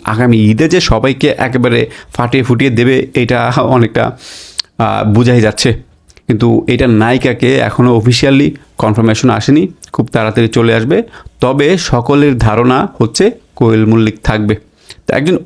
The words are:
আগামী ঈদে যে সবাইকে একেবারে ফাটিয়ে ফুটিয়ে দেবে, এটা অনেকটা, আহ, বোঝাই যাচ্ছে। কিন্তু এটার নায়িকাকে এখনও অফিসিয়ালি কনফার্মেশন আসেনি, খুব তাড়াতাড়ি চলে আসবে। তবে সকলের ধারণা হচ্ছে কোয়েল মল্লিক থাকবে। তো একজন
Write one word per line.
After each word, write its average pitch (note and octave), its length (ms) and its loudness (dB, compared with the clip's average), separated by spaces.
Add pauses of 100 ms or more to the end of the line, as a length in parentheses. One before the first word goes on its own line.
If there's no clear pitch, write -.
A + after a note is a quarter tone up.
আগামী A#2 320 0
ঈদে A2 320 2
যে E3+ 120 2
সবাইকে C3+ 480 -2
একেবারে A#2+ 600 -2 (220)
ফাটিয়ে B2 300 -2
ফুটিয়ে B2+ 280 0
দেবে, B2 440 0
এটা A#2+ 420 0
অনেকটা, B2 600 0 (640)
আহ, G#2 260 -2
বোঝাই A#2 360 2
যাচ্ছে। G#2+ 520 -2 (340)
কিন্তু A2+ 420 2
এটার B2 220 0
নায়িকাকে A#2+ 680 0
এখনও B2 400 0
অফিসিয়ালি C3+ 600 2 (220)
কনফার্মেশন A2+ 520 0
আসেনি, C#3 380 0 (240)
খুব - 200 -4
তাড়াতাড়ি A2 360 0
চলে A2+ 260 2
আসবে। C3+ 280 0 (380)
তবে C#3+ 380 0
সকলের C#3+ 600 0
ধারণা A2+ 500 0 (120)
হচ্ছে F#3 300 0 (240)
কোয়েল A2 320 2
মল্লিক A2 360 0
থাকবে। G#2+ 320 -2 (520)
তো - 80 -2
একজন D#3 320 0